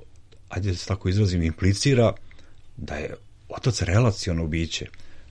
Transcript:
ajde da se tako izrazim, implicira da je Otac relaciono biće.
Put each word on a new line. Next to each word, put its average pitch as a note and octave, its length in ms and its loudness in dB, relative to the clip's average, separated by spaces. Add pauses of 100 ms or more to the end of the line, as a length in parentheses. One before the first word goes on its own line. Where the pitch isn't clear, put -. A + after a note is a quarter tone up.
(480)
ajde F#2+ 220 -2
da F2 60 0
se - 100 -10
tako F#2+ 220 -2
izrazim, F#2 340 2
implicira G2 680 4 (640)
da - 180 -10
je - 200 -6 (340)
Otac - 340 -2
relaciono F#2 640 2
biće. E2 400 -2 (440)